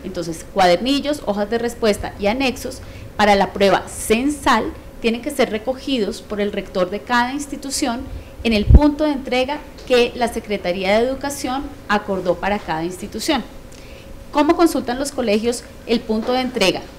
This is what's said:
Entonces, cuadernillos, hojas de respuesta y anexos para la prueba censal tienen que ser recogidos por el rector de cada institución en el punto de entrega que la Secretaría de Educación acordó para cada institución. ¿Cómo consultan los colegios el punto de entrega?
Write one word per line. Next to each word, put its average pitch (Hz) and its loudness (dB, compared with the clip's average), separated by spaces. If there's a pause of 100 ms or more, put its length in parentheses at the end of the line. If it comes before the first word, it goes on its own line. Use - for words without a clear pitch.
Entonces, 170 -8
cuadernillos, 240 4
hojas 202 0
de 233 0
respuesta 233 0
y 196 0
anexos 254 -2 (340)
para 208 6
la 190 2
prueba 196 4
censal 262 0 (340)
tienen 233 0
que 294 -4
ser 233 2
recogidos 226 -2
por 208 -4
el 202 0
rector 185 -2
de 202 -4
cada 240 0
institución 269 -4 (420)
en 226 2
el 208 2
punto 294 8
de 302 2
entrega 254 -2 (280)
que 240 4
la 233 0
Secretaría 196 -2
de 233 4
Educación 269 -4 (240)
acordó 190 0
para 196 -2
cada 165 -4
institución. 214 -4 (880)
¿Cómo 330 4
consultan 294 2
los 277 -4
colegios 233 0 (220)
el 233 2
punto 220 -2
de 254 2
entrega? 196 0 (180)